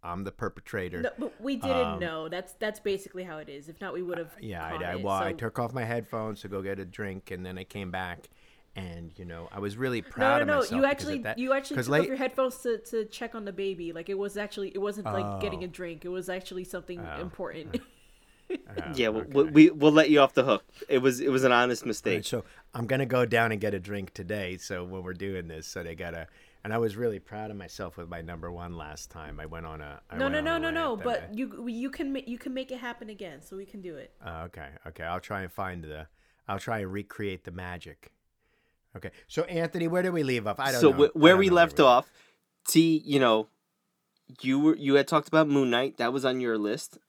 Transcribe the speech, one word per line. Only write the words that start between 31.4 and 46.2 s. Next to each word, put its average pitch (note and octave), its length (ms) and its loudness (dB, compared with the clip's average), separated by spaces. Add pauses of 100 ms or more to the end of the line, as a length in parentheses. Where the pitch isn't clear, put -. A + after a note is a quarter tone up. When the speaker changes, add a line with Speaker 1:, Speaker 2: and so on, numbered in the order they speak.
Speaker 2:
you A#3+ 220 -6
can C#4 240 -6
ma-, C4+ 120 -4
you A#3 120 -8
can C4 160 -10
make C4 180 -8
it B3+ 60 -10
happen A#3+ 320 -12
again, E3+ 320 -14
so F#3+ 120 -18
we G3 120 -12
can G3 160 -16
do F3 140 -12
it. B2 180 -18 (100)
Speaker 1:
Oh, E2 200 -10
okay, D#2+ 240 -14 (180)
okay. E2 180 -12
I'll E2+ 160 -4
try G2 220 -8
and F2+ 100 -10
find F2+ 320 -8
the. D#2 220 -12 (420)
I'll G2 100 -4
try A2+ 200 -4
and F#2+ 120 -6
recreate G2+ 540 -8
the F2 80 -12
magic. F2 600 -14 (840)
Okay, F#2 140 -12 (160)
so - 160 -2
Anthony, E3+ 460 -2
where F3 120 2
did F3+ 140 0
we E3 80 2
leave B2 240 0
off? G#2 120 -2
I C3+ 140 0
don't B2 80 2
Speaker 3:
So D3+ 120 12
Speaker 1:
know. C#3 160 6
Speaker 3:
wh-, - 80 -2
where D#3+ 160 12
Speaker 1:
I - 20 12
don't F#3+ 60 6
Speaker 3:
we G3 100 6
Speaker 1:
know F3 40 6
Speaker 3:
left E3+ 240 6
Speaker 1:
where D#3 60 10
we C3 60 12
Speaker 3:
off, B2 200 6 (560)
T, D#3+ 380 6
you C#3+ 160 4
know, A2 280 6 (920)
you C3 180 2
were, D3+ 180 6
you C#3 180 2
had C#3 140 6
talked D3+ 200 2
about D#3 200 6
Moon C#3 220 4
Knight. B2 280 2
That A#2+ 140 0
was C3 120 -2